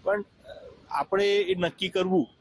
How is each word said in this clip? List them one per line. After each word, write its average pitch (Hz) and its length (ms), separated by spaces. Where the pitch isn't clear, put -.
પણ 202 200
આપણે 202 500
એ 190 160
નક્કી 175 340
કરવું 185 380